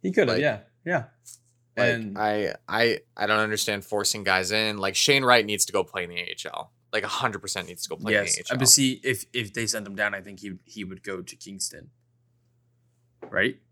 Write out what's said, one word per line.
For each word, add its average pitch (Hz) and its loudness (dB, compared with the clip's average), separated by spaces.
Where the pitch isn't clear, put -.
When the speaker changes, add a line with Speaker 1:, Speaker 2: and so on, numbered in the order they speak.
Speaker 1:
He 185 -2
could 185 6
have, - 2
Speaker 2:
Like, - 2
Speaker 1:
yeah, 120 2
yeah. 165 -2
Speaker 2:
like, 120 4
Speaker 1:
And 110 -6
Speaker 2:
I, 107 0
I, 113 2
I - -2
don't 107 4
understand 107 -2
forcing 104 -2
guys 92 2
in. 107 0
Like, 95 -2
Shane 139 4
Wright 123 8
needs 104 0
to - -14
go 98 2
play 92 -6
in 85 -10
the 87 -10
A 87 -6
H - -10
L. - -10
Like, 104 -2
a - -6
hundred 110 -2
percent 92 -6
needs 90 -12
to - -8
go 80 -6
play 110 -4
Speaker 1:
Yes, 104 4
Speaker 2:
in 101 -2
the - 0
A - -6
H - -6
L. 131 -2
Speaker 1:
but 127 2
see, 131 6
if, 131 -2
if 107 -6
they 117 -2
sent 107 -6
him 98 -10
down, 104 0
I 98 -8
think 95 -18
he, 98 -10
he - -12
would 92 -12
go 95 -8
to 90 -14
Kingston, - -10
right? 98 0